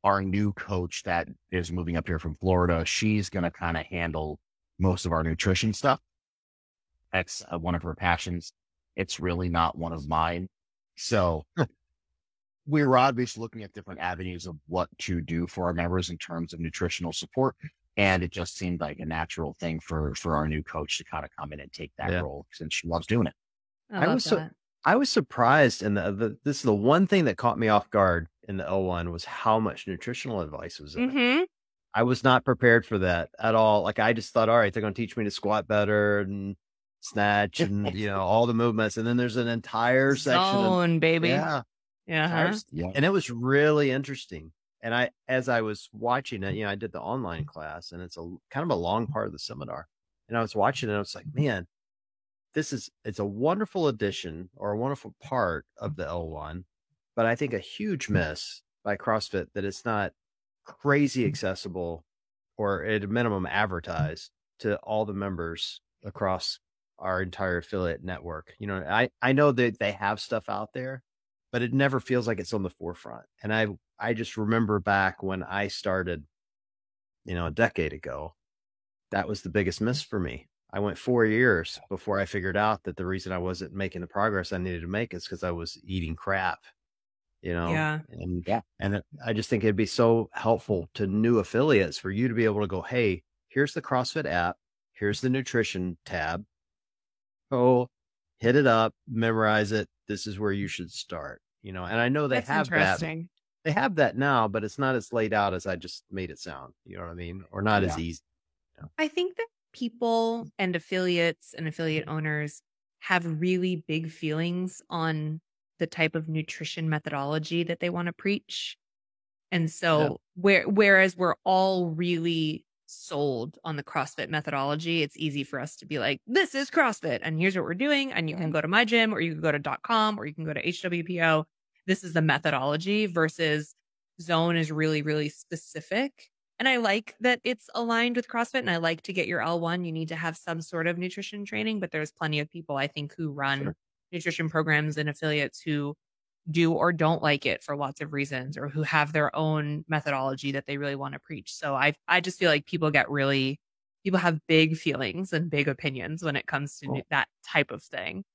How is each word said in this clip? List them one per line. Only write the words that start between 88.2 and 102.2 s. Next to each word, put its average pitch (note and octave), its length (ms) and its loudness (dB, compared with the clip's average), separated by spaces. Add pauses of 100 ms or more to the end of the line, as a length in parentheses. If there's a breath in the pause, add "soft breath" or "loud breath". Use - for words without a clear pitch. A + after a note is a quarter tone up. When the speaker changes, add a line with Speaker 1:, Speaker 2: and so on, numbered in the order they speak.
Speaker 1:
Yeah. G#2 160 0 (180)
Speaker 2:
and G2+ 160 0
it, - 80 -4 (200)
I A2+ 80 -2
just G#2+ 180 -2
think A2 140 2
it'd G#2+ 120 4
be G#2+ 100 2
so A#2 460 4
helpful G#2 640 0
to G#2 120 -2
new G#2+ 320 4
affiliates G#2+ 600 2
for F#2+ 120 -6
you A2+ 180 0
to A#2 60 -2
be A#2 100 2
able G#2 160 2
to G#2 60 0
go, F#2 160 -4
"Hey, A2+ 400 0 (260)
here's C#3 260 0
the D#3+ 80 -4
CrossFit B2+ 440 -2
app. F2 300 0 (360)
Here's G#2 280 -2
the B2+ 100 2
nutrition A2 720 -2
tab. E2 400 -4 (1080)
Go B2 380 6 (520)
hit A#2+ 160 6
it C#3+ 100 6
up, A2+ 280 6 (140)
memorize A2 640 4
it. G#2+ 160 0 (180)
This G#2 200 -6
is G2+ 120 -8
where G#2 140 0
you G2+ 160 -2
should F2 220 -8
start," C#2+ 500 -10 (220)
you G2 100 -12
know? F2+ 120 -8
And A2 160 0
I A#2+ 80 4
know C#3+ 200 0